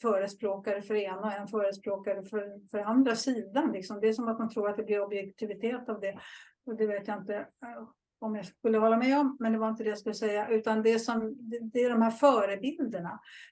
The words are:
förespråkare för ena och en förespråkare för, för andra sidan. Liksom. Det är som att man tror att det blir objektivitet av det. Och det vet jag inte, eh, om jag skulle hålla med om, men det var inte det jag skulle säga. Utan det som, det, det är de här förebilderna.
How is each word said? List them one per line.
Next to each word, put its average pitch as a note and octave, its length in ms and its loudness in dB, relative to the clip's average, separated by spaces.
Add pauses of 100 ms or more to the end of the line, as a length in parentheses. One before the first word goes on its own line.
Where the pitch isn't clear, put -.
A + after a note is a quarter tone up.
förespråkare G3+ 800 -2
för G#3+ 140 -4
ena F#3+ 260 -2
och G#3+ 120 -2
en G3+ 140 -8
förespråkare G3 760 -2
för, G3+ 460 -8
för G#3 80 -4
andra A#3 360 4
sidan. B3 560 0
Liksom. G3 280 -6
Det A3 80 2
är A3 60 4
som A#3 140 -2
att A3+ 120 -2
man A3+ 100 -2
tror G#3 200 -2
att G3+ 80 -2
det A3 60 -4
blir G#3 180 0
objektivitet G3+ 880 -6
av G#3+ 100 -6
det. G3 200 -6 (460)
Och A#3 120 -6
det G#3+ 100 2
vet G3+ 200 -4
jag G#3 100 -4
inte, G3 180 -6
eh, A#3 520 -12 (320)
om G#3+ 160 -4
jag G3 100 -8
skulle A3 320 2
hålla A3+ 200 6
med C4 220 4
om, C4+ 200 2
men A3+ 120 2
det A3 80 2
var A3 100 0
inte A3 140 -4
det G#3+ 60 0
jag G3+ 100 -4
skulle G#3+ 160 -4
säga. G#3 340 0
Utan A3 340 2
det A3+ 160 6
som, A3+ 500 -2
det, A#3 100 -6
det A#3 240 0
är B3 60 4
de A#3 120 4
här A3+ 100 6
förebilderna. A3 1080 2 (320)